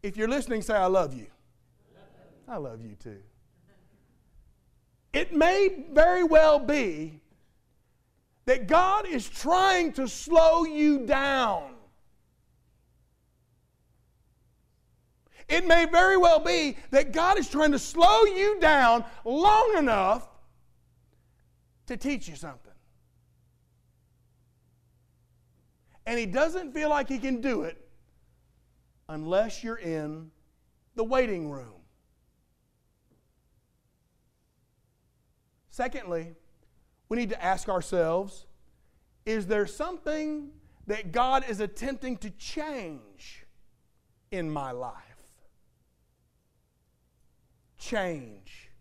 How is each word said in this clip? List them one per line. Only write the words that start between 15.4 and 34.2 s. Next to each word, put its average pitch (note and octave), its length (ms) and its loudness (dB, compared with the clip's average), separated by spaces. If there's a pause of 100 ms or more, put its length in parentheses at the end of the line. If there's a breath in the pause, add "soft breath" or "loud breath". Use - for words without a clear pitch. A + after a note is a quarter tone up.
It E4+ 180 2
may E4 200 6
very F4+ 300 6
well E4+ 240 6
be D#4+ 360 -2 (140 loud breath)
that C#4 220 2
God F4+ 260 2
is D4 100 -4
trying D4+ 240 2
to C4+ 60 0
slow G4 460 6
you G4+ 360 0
down B3+ 460 4 (180 loud breath)
long G#4 520 4
enough A3+ 520 0 (1600)
to B3 100 -10
teach C4+ 320 -6
you C3 80 -16
something. B2+ 380 -18 (3250)
And A#3 140 -4
he A3+ 80 -4
doesn't D4+ 460 -2
feel D4+ 180 -2
like D4 180 0
he C4+ 100 -6
can B3+ 220 -4
do A#3 220 -4
it E3 180 -12 (1300)
unless E3+ 540 -4
you're A3+ 160 -8
in D#3+ 540 -10 (640)
the A3+ 80 -4
waiting A3 460 -2
room. A#2+ 320 -16 (3750)